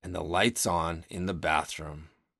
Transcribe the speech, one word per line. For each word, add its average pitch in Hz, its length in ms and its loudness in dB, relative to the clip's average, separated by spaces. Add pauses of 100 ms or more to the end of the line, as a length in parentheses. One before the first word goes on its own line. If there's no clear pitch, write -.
And 92 140 -8
the 85 80 -2
light's 95 420 2
on 82 440 0
in 90 180 -4
the 95 60 0
bathroom, 78 760 -2 (300)